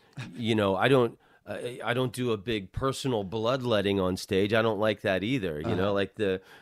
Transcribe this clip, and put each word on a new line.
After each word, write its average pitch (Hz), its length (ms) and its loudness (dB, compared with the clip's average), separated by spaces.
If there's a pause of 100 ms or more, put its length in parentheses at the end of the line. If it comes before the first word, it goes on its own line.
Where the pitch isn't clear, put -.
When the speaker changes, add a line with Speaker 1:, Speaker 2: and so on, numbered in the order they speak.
(360)
Speaker 1:
you 113 200 0
know, 101 200 2
I 101 140 2
don't, 127 280 4 (300)
I, 120 360 -10
I 110 120 -2
don't 127 180 -2
do 123 180 -2
a 110 60 0
big 104 340 -6
personal 127 520 -2
bloodletting 110 760 2
on 92 180 2
stage. 98 360 0
I 113 80 4
don't 110 180 0
like 107 220 0
that 95 220 0
either. 98 360 -2
You 80 80 -6
Speaker 2:
Uh-huh. 87 80 -2
Speaker 1:
know, 95 180 0
like 98 220 -2
the, 95 260 0 (200)